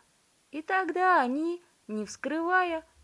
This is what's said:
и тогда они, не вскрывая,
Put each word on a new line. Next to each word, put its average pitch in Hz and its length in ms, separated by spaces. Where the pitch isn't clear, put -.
и 302 100
тогда 359 600
они, 311 420
не 214 180
вскрывая, 330 800